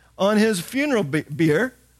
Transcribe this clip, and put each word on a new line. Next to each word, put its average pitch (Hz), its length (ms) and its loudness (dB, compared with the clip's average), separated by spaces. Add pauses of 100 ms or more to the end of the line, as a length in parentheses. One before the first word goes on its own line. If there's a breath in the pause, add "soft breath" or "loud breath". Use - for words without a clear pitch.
(180 soft breath)
on 202 180 2
his 214 240 2
funeral 254 460 -2
bi-, 143 180 -2 (100)
bier, 165 420 0 (240)